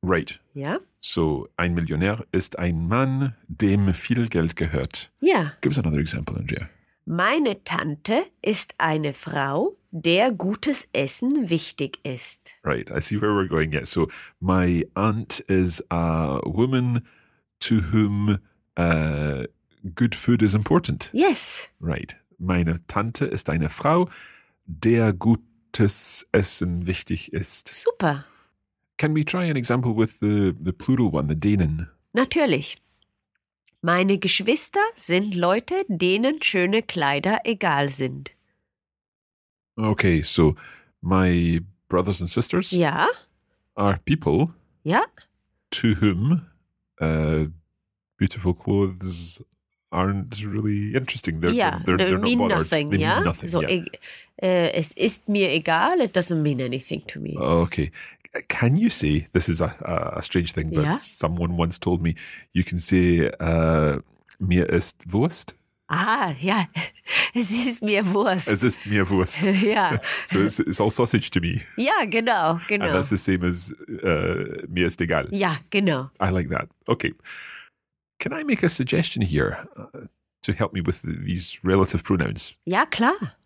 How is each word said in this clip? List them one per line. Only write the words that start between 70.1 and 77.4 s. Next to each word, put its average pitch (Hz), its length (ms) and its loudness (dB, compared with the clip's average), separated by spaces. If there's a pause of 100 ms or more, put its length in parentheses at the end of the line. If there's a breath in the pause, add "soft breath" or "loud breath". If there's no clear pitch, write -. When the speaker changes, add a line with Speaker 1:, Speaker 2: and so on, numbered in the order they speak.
Speaker 1:
<laughs> - 140 -6
So 185 160 0
it's, - 160 0
it's - 220 0
all 107 100 4
sausage - 400 0
to 92 100 2
me. 87 200 -2 (160)
Speaker 2:
Ja, 294 300 2
genau, 196 600 0
genau. 208 200 -2
Speaker 1:
And - 80 0
that's - 160 2
the 101 80 0
same 92 280 0
as, 87 260 -2 (300)
uh, 87 640 0
mir 87 180 2
ist - 140 -2
egal. 80 300 0
Speaker 2:
Ja, 190 280 -2 (120)
genau. 156 400 0 (100)
Speaker 1:
I 95 100 0
like 90 180 -2
that. - 200 -4 (200)
Okay. 82 240 0 (1080 loud breath)